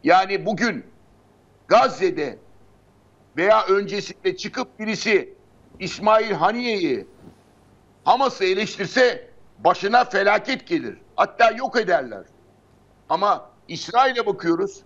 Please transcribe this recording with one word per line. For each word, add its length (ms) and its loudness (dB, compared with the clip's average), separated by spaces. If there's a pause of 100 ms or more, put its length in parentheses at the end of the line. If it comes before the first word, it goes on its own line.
Yani 420 2
bugün 380 -4 (840)
Gazze'de 680 2 (960)
veya 300 4
öncesinde 720 -2
çıkıp 420 -10
birisi 560 -2 (460)
İsmail 520 0
Haniye'yi, 760 -2 (1000)
Hamas'ı 400 2
eleştirse 840 -2 (360)
başına 400 2
felaket 600 -2
gelir. 320 -6 (180)
Hatta 340 2
yok 300 -6
ederler. 440 -2 (840)
Ama 420 -2 (180)
İsrail'e 580 0
bakıyoruz. 600 -2